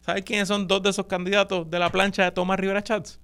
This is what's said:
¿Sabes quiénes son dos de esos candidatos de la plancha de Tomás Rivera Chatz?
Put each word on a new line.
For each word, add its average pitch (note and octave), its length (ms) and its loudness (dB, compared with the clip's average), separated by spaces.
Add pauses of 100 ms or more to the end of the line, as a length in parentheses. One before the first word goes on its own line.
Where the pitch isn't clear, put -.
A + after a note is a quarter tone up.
¿Sabes F#3+ 220 -4
quiénes G#3 240 -2
son G3+ 180 0
dos F#3+ 160 2
de G3+ 80 4
esos F#3+ 160 -4
candidatos F#3 640 0
de F3 80 -2
la F3 100 2
plancha F#3+ 360 2
de F3+ 80 2
Tomás F#3 280 0
Rivera G3 240 -2
Chatz? G#3 400 -4